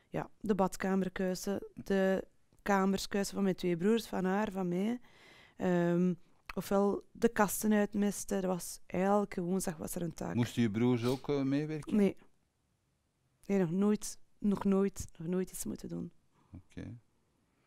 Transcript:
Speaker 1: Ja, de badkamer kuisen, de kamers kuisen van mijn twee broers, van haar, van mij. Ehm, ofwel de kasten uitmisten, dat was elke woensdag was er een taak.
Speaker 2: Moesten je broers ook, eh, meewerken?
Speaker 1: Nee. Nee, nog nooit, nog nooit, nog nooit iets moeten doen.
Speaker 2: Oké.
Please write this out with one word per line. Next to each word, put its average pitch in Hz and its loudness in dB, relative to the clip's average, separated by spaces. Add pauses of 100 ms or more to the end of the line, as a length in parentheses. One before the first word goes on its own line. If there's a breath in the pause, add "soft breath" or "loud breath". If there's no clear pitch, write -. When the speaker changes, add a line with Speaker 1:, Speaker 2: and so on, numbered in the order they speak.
Speaker 1:
Ja, - -6 (100)
de 214 0
badkamer 190 0
kuisen, 190 -4 (120)
de 190 2 (360)
kamers 196 2
kuisen 202 -2
van 196 0
mijn 185 4
twee 175 0
broers, 220 2
van 190 -2
haar, 202 0
van 190 -2
mij. 202 -2 (580 soft breath)
Ehm, 175 4 (420)
ofwel 196 2
de - 2
kasten 214 2
uitmisten, 202 0
dat 185 0
was - -6
elke 196 0
woensdag 175 -2
was - -8
er - -4
een 165 -4
taak. - -6
Speaker 2:
Moesten 120 0
je 113 2
broers 120 2
ook, 135 -2
eh, 143 0
meewerken? 147 -2
Speaker 1:
Nee. 202 2 (1300)
Nee, 196 0
nog 170 2
nooit, 202 0 (200)
nog 202 0
nooit, 196 2 (120)
nog 165 -10
nooit 180 -2
iets - -8
moeten - -8
doen. 170 -8 (420)
Speaker 2:
Oké. 95 -12 (680)